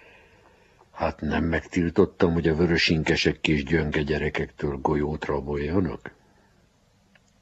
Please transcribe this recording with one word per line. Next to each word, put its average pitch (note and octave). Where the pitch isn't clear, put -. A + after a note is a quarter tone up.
„Hát D#2
nem D2+
megtiltottam, E2
hogy E2
a D#2+
vörösinkesek D#2+
kis D2+
gyönge D#2
gyerekektől D2
golyót D2
raboljanak?” D2